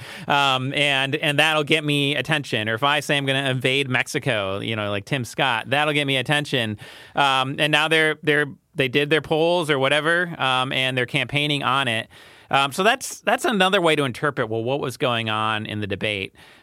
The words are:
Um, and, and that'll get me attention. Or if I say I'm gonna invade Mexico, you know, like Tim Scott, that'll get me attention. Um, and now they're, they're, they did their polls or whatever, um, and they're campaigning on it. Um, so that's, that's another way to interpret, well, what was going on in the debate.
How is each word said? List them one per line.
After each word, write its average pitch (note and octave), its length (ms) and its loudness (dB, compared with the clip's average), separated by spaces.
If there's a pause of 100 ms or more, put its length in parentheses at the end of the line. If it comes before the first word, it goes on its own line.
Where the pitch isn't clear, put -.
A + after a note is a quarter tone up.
(280)
Um, C#3 460 2
and, C#3 420 0
and D3 240 0
that'll D#3 240 2
get D#3 180 2
me C#3+ 320 0
attention. C3 540 -2
Or A2+ 60 0
if A2+ 100 -2
I D3 160 2
say C#3+ 160 0
I'm C#3 100 0
gonna C3+ 240 0
invade C3 380 0
Mexico, A#2+ 720 -2
you A2+ 160 -4
know, G#2 140 -2
like G2+ 160 -4
Tim C3+ 180 -4
Scott, A#2 460 -2
that'll D3+ 240 0
get C#3+ 120 0
me C#3 100 0
attention. B2+ 640 -2 (380)
Um, C3+ 420 2
and D3+ 140 0
now D3+ 160 4
they're, D#3 340 4
they're, D3 240 2 (300)
they C#3 100 2
did C#3+ 240 0
their D3+ 120 4
polls E3 480 2
or C#3+ 100 2
whatever, D#3 600 2
um, C3 300 0
and C3 260 0
they're B2 80 2
campaigning C#3+ 600 -2
on C3 240 0
it. A2+ 200 -2 (420)
Um, C#3 220 2
so F#3+ 120 -2
that's, B3+ 380 0
that's A#3 220 0
another G3 360 2
way D#3+ 160 4
to D3 80 2
interpret, C3 440 -2
well, A2+ 140 -4
what C3 160 -2
was B2+ 180 -6
going A#2 340 0
on G#2+ 360 0
in G#2+ 140 -6
the G2+ 60 -4
debate. G2+ 480 -4 (280)